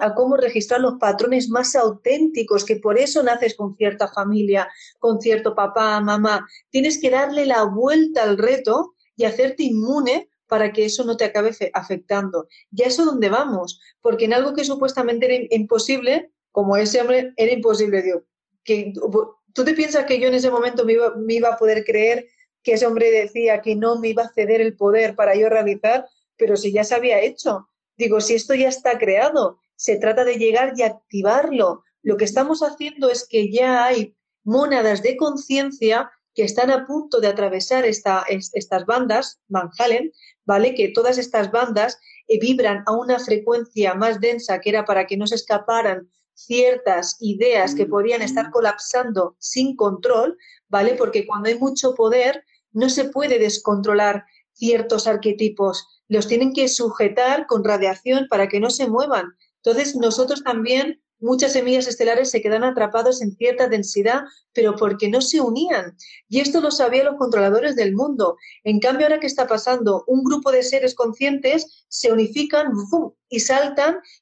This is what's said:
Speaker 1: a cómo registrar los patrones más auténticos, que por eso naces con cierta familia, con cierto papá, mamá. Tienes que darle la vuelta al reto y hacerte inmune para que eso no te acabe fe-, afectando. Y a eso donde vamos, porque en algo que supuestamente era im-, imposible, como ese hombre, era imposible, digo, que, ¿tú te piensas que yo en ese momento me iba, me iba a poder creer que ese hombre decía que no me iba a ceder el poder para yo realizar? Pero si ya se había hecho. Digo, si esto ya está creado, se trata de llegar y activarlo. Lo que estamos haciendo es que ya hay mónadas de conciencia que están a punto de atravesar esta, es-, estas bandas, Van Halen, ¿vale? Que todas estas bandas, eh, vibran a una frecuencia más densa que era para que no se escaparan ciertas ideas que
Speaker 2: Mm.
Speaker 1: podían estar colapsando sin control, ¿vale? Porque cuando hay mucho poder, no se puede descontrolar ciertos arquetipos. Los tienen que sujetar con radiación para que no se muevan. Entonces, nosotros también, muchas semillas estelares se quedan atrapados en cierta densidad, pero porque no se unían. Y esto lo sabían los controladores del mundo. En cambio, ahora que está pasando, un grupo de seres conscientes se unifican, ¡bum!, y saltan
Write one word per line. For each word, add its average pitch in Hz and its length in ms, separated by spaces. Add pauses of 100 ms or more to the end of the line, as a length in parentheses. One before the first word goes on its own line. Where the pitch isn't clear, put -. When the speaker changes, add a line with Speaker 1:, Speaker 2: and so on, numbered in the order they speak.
Speaker 1:
a 208 100
cómo 254 240
registrar 247 440
los 254 180
patrones 247 500
más 247 260
auténticos, 240 880
que 220 100
por 208 240
eso 285 240
naces 240 320
con 202 200
cierta 208 320
familia, 202 600 (300)
con 220 200
cierto 220 360
papá, 214 460
mamá. 208 440 (240)
Tienes 285 320
que 262 80
darle 285 380
la 233 160
vuelta 269 580
al 208 160
reto 247 560 (220)
y 226 100
hacerte 262 380
inmune 254 640 (160)
para 214 260
que 214 140
eso 214 180
no 226 140
te 226 80
acabe 208 280
fe-, 196 200
afectando. 185 760 (240)
Y 202 120
a 247 40
eso 285 180
donde 247 240
vamos, 214 500 (220)
porque 226 240
en 220 80
algo 269 200
que 294 120
supuestamente 262 600
era 254 100
im-, 247 140
imposible, 240 840 (200)
como 202 260
ese 214 240
hombre, 254 360
era 226 140
imposible, 208 520
digo, 180 180 (420)
que, 208 300 (600)
¿tú 254 120
te 311 80
piensas 302 320
que 254 140
yo 254 80
en 254 80
ese 254 160
momento 240 340
me 226 80
iba, 226 220
me 220 200
iba 233 140
a 226 80
poder 220 280
creer 220 420 (340)
que 240 120
ese 233 120
hombre 226 240
decía 220 520
que 214 140
no 226 240
me 226 100
iba 226 140
a 226 100
ceder 220 280
el 220 140
poder 202 400
para 202 200
yo 214 140
realizar? 220 560 (320)
Pero 208 180
si 202 160
ya 208 120
se 208 100
había 240 260
hecho. 214 460 (320)
Digo, 214 240
si 214 120
esto 226 200
ya 262 160
está 247 280
creado, 220 600 (180)
se 208 220
trata 220 260
de 240 140
llegar 226 400
y 240 60
activarlo. 214 1000 (180)
Lo 214 140
que 208 80
estamos 277 400
haciendo 294 480
es 240 160
que 208 240
ya 247 320
hay 240 320 (300)
mónadas 226 580
de 254 140
conciencia 277 920 (240)
que 214 100
están 240 280
a 262 160
punto 294 320
de 214 80
atravesar 202 560
esta, 208 460
es-, 196 240
estas 185 320
bandas, 233 640
Van 180 280
Halen, 240 360 (320)
¿vale? 214 300
Que 202 120
todas 247 300
estas 220 340
bandas, 233 460 (320)
eh, 220 100
vibran 220 460
a 214 100
una 247 240
frecuencia 214 760
más 214 260
densa 233 400
que 202 80
era 208 160
para 190 200
que 196 120
no 208 100
se 226 80
escaparan 208 760 (240)
ciertas 240 840
ideas 202 560
que 202 100
Speaker 2:
Mm. 202 40
Speaker 1:
podían 220 320
estar - 280
colapsando 220 920
sin 262 360
control, 226 640 (320)
¿vale? 208 260
Porque 214 320
cuando 208 220
hay 233 100
mucho 262 360
poder, 247 480 (280)
no 226 180
se 262 160
puede 269 340
descontrolar 208 840 (300)
ciertos 226 540
arquetipos. 208 800 (220)
Los 208 200
tienen 262 260
que 269 160
sujetar 247 760
con 220 180
radiación 208 680
para 196 180
que 202 120
no 226 100
se 254 180
muevan. 226 380 (380)
Entonces, 277 320
nosotros 254 480
también, 254 580 (200)
muchas 254 320
semillas 254 340
estelares 233 440
se 220 100
quedan 214 220
atrapados 240 580
en 202 140
cierta 247 320
densidad, 220 540 (320)
pero 214 220
porque 202 340
no 247 120
se 294 200
unían. 233 560 (320)
Y 226 100
esto 285 220
lo 294 100
sabían 269 360
los 285 100
controladores 226 580
del 208 180
mundo. 220 440 (260)
En 214 160
cambio, 262 260
ahora 302 140
que 302 80
está 269 180
pasando, 220 600
un 262 160
grupo 277 280
de 254 120
seres 254 320
conscientes 269 920
se - 220
unifican, 285 600 (180)
¡bum!, 330 220 (160)
y 233 140
saltan 285 580 (220)